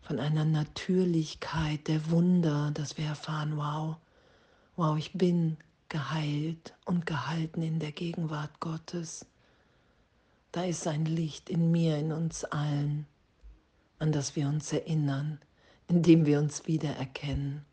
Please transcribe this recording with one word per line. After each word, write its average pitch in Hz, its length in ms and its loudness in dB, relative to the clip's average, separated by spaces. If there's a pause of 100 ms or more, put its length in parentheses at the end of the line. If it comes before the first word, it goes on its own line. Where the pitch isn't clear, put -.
von 147 180 -6
einer 156 260 0
Natürlichkeit 156 1400 0
der 156 220 0
Wunder, 165 640 4
dass 151 240 -6
wir 156 80 -2
erfahren, 151 520 -4
wow, 156 400 -4 (760)
wow, 156 220 2
ich - 160 -6
bin 175 440 4 (320)
geheilt 151 840 -4 (120)
und 175 200 0
gehalten 160 560 -4
in 160 180 -2
der 151 120 -4
Gegenwart 156 680 -6
Gottes. 160 680 -8 (1200)
Da 170 120 -4
ist 175 240 -2
ein 156 180 0
Licht 160 440 -4
in 165 220 2
mir, 165 260 4
in 156 140 -2
uns 160 340 -4
allen, 147 600 -2 (960)
an 156 120 2
das 143 240 -2
wir 143 120 0
uns 151 260 -2
erinnern, 147 680 0 (480)
indem 165 380 8
wir 147 140 6
uns 147 260 -2
wiedererkennen. 143 1080 -2